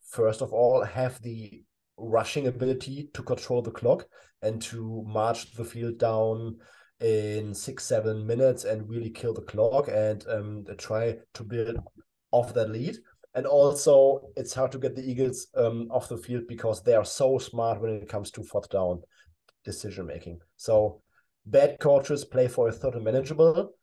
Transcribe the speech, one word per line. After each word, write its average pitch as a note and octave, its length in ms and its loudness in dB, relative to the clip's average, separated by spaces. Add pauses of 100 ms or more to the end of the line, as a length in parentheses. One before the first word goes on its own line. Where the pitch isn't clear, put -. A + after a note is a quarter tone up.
first A2 380 0
of B2 100 -6
all, A#2+ 320 4
have B2 380 -4
the A2+ 420 -14 (340)
rushing A2+ 500 0
ability C3 680 -4
to - 100 -12
control B2 380 -2
the A#2 100 -8
clock C#3 340 2 (360)
and A2+ 220 -4
to A2+ 420 -10
march A2 480 -2
the A#2 100 -10
field A#2 360 -8
down A2+ 580 0 (420)
in G#2+ 540 -2
six, - 300 -12
seven A2 420 -2
minutes A#2+ 380 2
and G#2+ 260 -6
really A2+ 200 -6
kill - 240 -6
the - 80 -8
clock A#2 460 2
and, G#2+ 400 -2
um, G#2+ 380 -6 (120)
try A2 400 -4 (160)
to A2 100 -14
build A#2 340 -4 (540)
off A#2 220 2
that A2 160 0
lead. A#2 280 -6 (360)
And C3 120 -2
also, C#3 760 8 (140)
it's - 180 -8
hard B2+ 200 0
to C3+ 60 -8
get A#2 160 -4
the C3 140 -8
Eagles, B2 460 -2
um, A#2 360 0
off A#2+ 180 -2
the A#2 80 -8
field A#2+ 300 -8
because A2 340 -4
they A#2+ 140 6
are G#2 100 4
so C3+ 320 2
smart A2+ 440 -2
when A2 100 -4
it G#2 180 -8
comes G2+ 220 -6
to G#2 120 -12
fourth - 260 -6
down F2+ 320 0 (640)
decision F#2+ 420 -10
making. E2+ 340 -12 (180)
So A2 440 2 (440)
bad C#3 340 4
coaches C#3+ 460 4
play B2+ 220 2
for B2 200 2
a A2+ 40 0
third B2+ 240 -4
and A2 100 -6
manageable D3+ 680 2 (120)